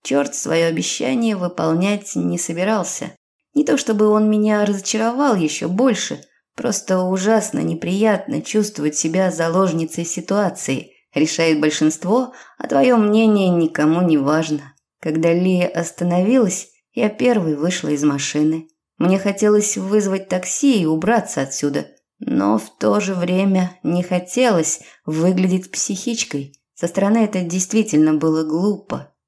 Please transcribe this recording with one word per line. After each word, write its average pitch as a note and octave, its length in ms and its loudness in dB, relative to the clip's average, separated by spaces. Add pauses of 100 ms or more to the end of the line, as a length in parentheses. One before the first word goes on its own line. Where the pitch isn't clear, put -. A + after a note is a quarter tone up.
Чёрт C#3+ 320 -2
своё E3 340 -2
обещание G#3+ 680 -2
выполнять F3+ 800 -2
не F3 220 -2
собирался. F#3 760 -4 (420)
Не D4 120 2
то D4 120 2
чтобы G#3+ 300 2
он G#3+ 220 4
меня G#3+ 340 2
разочаровал A3 720 0
ещё D#3 320 -2
больше, G#3+ 560 0 (320)
просто - 480 -2
ужасно F#3+ 560 0
неприятно F3+ 840 -2
чувствовать G3+ 540 -2
себя F3+ 340 0
заложницей E3 760 0
ситуации. F3 880 -4 (200)
Решает D#3 460 0
большинство, D#3 720 0 (260)
а - 100 -10
твоё C4 280 4
мнение G#3+ 540 4
никому E3 540 2
не D#3+ 140 4
важно. D3+ 560 0 (280)
Когда D#3+ 320 0
Лия F3+ 340 2
остановилась, F3+ 1000 0 (240)
я A3+ 160 0
первой G#3+ 460 0
вышла D#3 340 -4
из C#3+ 140 -2
машины. D3+ 640 -2 (300)
Мне F#3 200 2
хотелось G#3 580 2
вызвать F#3+ 540 0
такси F#3 540 0
и - 20 2
убраться E3 560 0
отсюда, C#3+ 460 -4 (320)
но G#2 400 0
в - 180 -16
то G#3 220 2
же F#3+ 160 -4
время F#3 640 0
не F3 220 0
хотелось F3+ 800 0 (240)
выглядеть F3+ 680 0
психичкой. F#3+ 800 -6 (220)
Со E3+ 120 -4
стороны G3+ 300 2
это G#3+ 240 0
действительно F3 720 2
было D#3+ 300 2
глупо. E3 680 -4 (160)